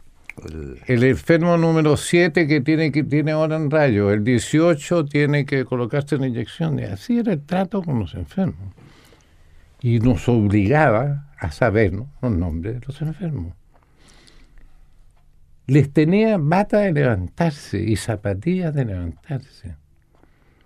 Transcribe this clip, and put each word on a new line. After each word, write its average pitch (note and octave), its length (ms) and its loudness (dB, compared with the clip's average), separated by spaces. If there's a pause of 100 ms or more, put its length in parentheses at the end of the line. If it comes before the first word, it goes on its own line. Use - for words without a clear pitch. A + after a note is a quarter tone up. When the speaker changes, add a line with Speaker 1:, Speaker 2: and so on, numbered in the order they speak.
(460)
Speaker 1:
El D2+ 400 -14
Speaker 2:
"El B2 180 2
enfermo E3 520 4
número D#3+ 400 4
siete F3 500 2
que D3 140 2
tiene, D#3 320 0
que D3+ 100 0
tiene D3 300 -2
ahora D#3 240 0
en D#3 140 -4
rayo, A#2 420 2
el G#2 120 0
dieciocho D#3 800 2
tiene D3 400 0
que C#3 200 -2
colocarse C3 520 -4
una C3+ 120 -2
inyección". B2+ 500 -4
Y A#2+ 60 -6
así A2 340 -4
era A3+ 140 0
el D3 100 -4
trato F#3 400 -4
con D3+ 160 -2
los F#2 160 -6
enfermos. F#2+ 600 -6 (1040)
Y A#2 180 2
nos A#2+ 300 2
obligaba A#2+ 1000 2 (100)
a F2 120 -6
saber, G#2+ 420 2
¿no?, A2 160 -8 (120)
los B2+ 100 -2
nombres F2+ 500 -4
de - 60 -16
los C#3 160 -12
enfermos. D3+ 520 -8 (2000)
Les C#3 260 4
tenía G3+ 460 2
bata F3+ 400 0
de G3 140 2
levantarse C3 880 -2
y G#2 160 0
zapatillas A#2+ 760 -4
de C#3 100 -2
levantarse. F2+ 920 -10 (880)